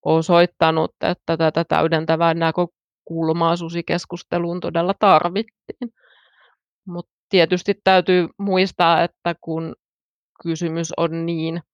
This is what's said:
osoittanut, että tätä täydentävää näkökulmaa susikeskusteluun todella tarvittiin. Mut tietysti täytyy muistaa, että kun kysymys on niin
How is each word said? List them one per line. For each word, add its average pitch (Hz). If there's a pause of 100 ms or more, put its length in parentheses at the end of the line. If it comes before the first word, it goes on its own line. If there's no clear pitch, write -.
osoittanut, 165 (100)
että 165
tätä 165
täydentävää 160
näkökulmaa 165
susikeskusteluun 170
todella 170
tarvittiin. 196 (920)
Mut 175 (220)
tietysti 180
täytyy 185 (100)
muistaa, 185
että 170
kun 160 (680)
kysymys 165
on 165
niin 165 (120)